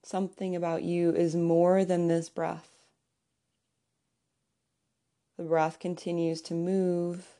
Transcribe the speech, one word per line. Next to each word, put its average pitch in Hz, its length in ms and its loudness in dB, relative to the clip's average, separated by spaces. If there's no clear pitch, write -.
Something 185 540 -6
about 170 260 -2
you 170 320 2
is 170 220 2
more 175 480 4
than 175 240 0
this 165 180 0
breath. 165 400 -8
The 175 60 -10
breath 160 360 0
continues 170 640 -2
to - 120 -10
move 175 720 0